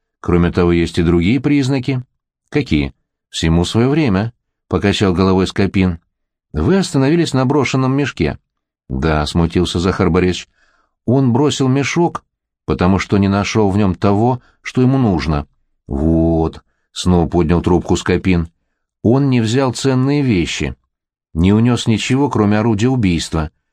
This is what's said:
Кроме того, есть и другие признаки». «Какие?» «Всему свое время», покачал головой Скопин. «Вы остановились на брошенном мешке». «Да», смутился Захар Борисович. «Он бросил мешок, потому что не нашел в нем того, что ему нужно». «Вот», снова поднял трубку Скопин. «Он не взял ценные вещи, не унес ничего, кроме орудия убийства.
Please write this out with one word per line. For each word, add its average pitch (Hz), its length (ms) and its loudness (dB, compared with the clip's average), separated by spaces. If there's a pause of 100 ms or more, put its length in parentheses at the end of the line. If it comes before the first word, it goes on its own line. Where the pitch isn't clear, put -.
(200)
Кроме 85 300 2
того, 87 220 0
есть 85 260 0
и 87 40 0
другие 87 380 2
признаки». 135 640 -2 (460)
«Какие?» 73 460 -2 (340)
«Всему 82 360 0
свое 117 260 0
время», 117 420 0 (340)
покачал 95 480 0
головой 92 320 2
Скопин. 92 540 -2 (520)
«Вы 104 260 0
остановились 156 540 0
на 131 140 0
брошенном 131 500 0
мешке». 80 420 -4 (500)
«Да», 76 380 -2
смутился 85 520 0
Захар 90 320 0
Борисович. 90 380 0 (580)
«Он 127 260 2
бросил 139 360 0
мешок, 139 560 -2 (460)
потому 90 300 2
что - 180 0
не 98 80 2
нашел 101 440 0
в 95 60 0
нем 101 180 0
того, 113 480 0 (200)
что - 180 -4
ему 127 160 2
нужно». 80 520 -2 (380)
«Вот», 80 760 0 (300)
снова 87 360 0
поднял 85 340 0
трубку 87 340 0
Скопин. 87 520 0 (540)
«Он 135 260 2
не 123 120 2
взял 120 320 0
ценные 135 500 0
вещи, 82 540 -2 (580)
не 87 180 2
унес 117 360 0
ничего, 123 420 0
кроме 107 280 2
орудия 110 300 0
убийства. 87 600 0 (220)